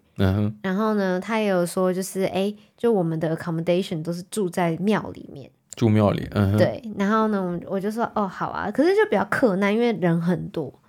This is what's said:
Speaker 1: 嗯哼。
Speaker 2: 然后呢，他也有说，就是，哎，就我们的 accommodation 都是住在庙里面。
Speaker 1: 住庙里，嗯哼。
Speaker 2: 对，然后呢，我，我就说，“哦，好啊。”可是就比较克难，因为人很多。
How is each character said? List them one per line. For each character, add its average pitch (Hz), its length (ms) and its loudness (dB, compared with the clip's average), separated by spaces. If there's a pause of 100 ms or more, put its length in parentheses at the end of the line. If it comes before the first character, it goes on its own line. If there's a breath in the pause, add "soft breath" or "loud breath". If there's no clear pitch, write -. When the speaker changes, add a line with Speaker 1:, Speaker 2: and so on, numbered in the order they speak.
(180)
Speaker 1:
嗯 95 160 4
哼。 104 260 0
Speaker 2:
然 190 160 -2
后 220 160 0
呢， 190 260 0
他 202 200 -4
也 214 80 0
有 185 180 2
说， 185 260 0
就 185 120 -2
是， 190 220 -4
哎， 196 300 -2 (220 loud breath)
就 233 160 2
我 196 100 2
们 165 160 0
的 160 160 0
accommodation 170 680 -2
都 170 100 -6
是 175 120 -8
住 196 260 -4
在 170 260 0
庙 202 360 0
里 - 200 -16
面。 - 180 -18 (260)
Speaker 1:
住 120 120 4
庙 107 220 6
里， - 220 -2
嗯 98 200 4
哼。 107 60 4
Speaker 2:
对， 113 240 2 (160)
然 196 120 0
后 220 180 2
呢， 202 120 -2
我， 175 340 -6
我 196 60 -2
就 202 100 -4
说 226 140 -4 (100)
，“哦， 208 120 0
好 175 220 -6
啊。” - 220 -6
可 214 120 0
是 339 80 4
就 392 60 2 (120)
比 - 80 0
较 190 140 2
克 208 260 2
难， 196 160 2
因 220 80 2
为 240 120 2
人 170 280 2
很 165 280 -2
多。 160 220 -6 (180)